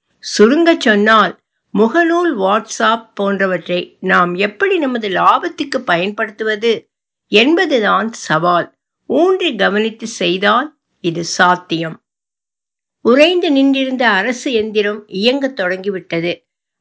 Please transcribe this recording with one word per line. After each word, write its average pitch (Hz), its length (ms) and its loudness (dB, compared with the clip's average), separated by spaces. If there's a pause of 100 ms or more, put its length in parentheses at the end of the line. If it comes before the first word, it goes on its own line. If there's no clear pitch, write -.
(200)
சுருங்கச் 330 600 4
சொன்னால், 214 600 2 (340)
முகநூல், 330 640 2
WhatsApp 220 760 -2
போன்றவற்றை 185 840 -4
நாம் 185 360 0
எப்படி 359 420 -2
நமது 247 320 -4
லாபத்துக்கு 262 760 0
பயன்படுத்துவது 208 1040 -2 (380)
என்பதுதான் 226 840 2
சவால். 170 600 -2 (300)
ஊன்றி 339 500 0
கவனித்து 208 520 -2
செய்தால் 202 720 -2 (220)
இது 170 240 -6
சாத்தியம். 170 800 -2 (1000)
உறைந்து 302 500 4
நின்றிருந்த 269 580 2
அரசு 240 440 -2
எந்திரம் 214 540 -2
இயங்கத் 262 480 -2
தொடங்கிவிட்டது. 185 920 -6 (340)